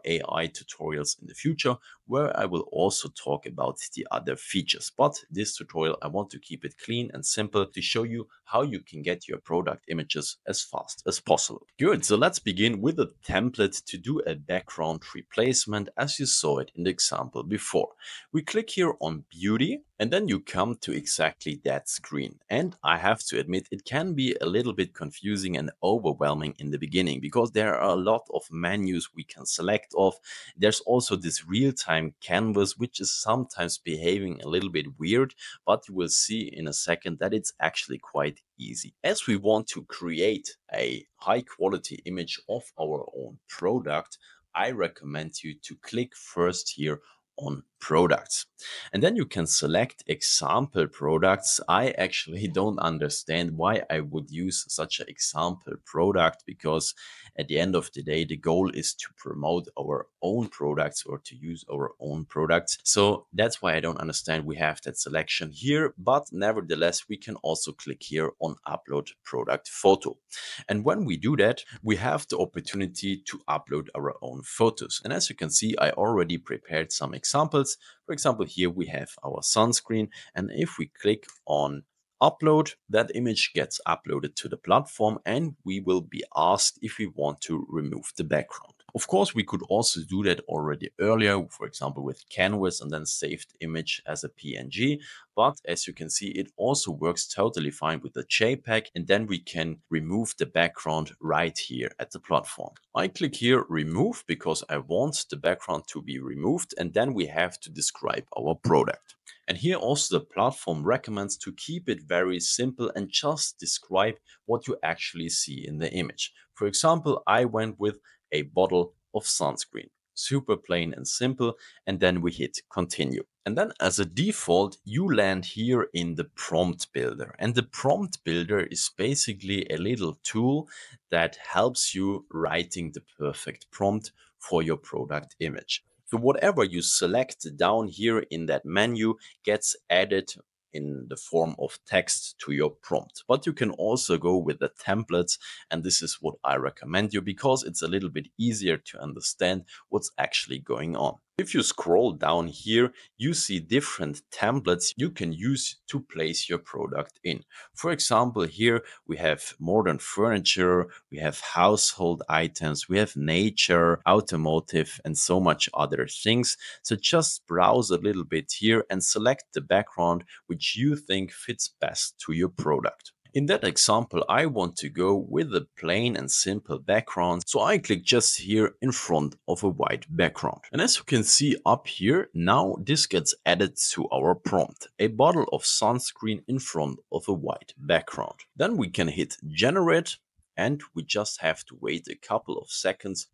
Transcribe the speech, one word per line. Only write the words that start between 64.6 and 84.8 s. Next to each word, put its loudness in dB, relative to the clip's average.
have -2
that -8
selection -2
here, 0
but 2
nevertheless, 0
we -6
can -10
also -2
click -10
here -2
on -4
upload -4
product -2
photo. 4
And 0
when 2
we 0
do 2
that, 4
we 2
have -2
the 0
opportunity -4
to -12
upload -4
our -4
own -10
photos. 0
And -6
as 0
you -10
can -4
see, 2
I 4
already 2
prepared -6
some -4
examples. 0
For -6
example, 0
here 0
we -2
have -8
our -6
sunscreen, 2
and -4
if -2
we -6
click 2
on 0
upload, 4
that 2
image 0
gets -2
uploaded -2
to -8
the -6
platform, 2